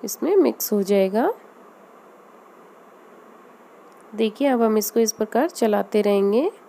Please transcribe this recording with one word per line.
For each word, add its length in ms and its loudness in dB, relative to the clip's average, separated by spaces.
इसमें 340 -4
mix 360 0
हो 100 0
जाएगा। 480 0
देखिए 340 -2
अब 140 2
हम 160 2
इसको 220 -2
इस 140 2
प्रकार 360 -2
चलाते 520 -2
रहेंगे। 480 2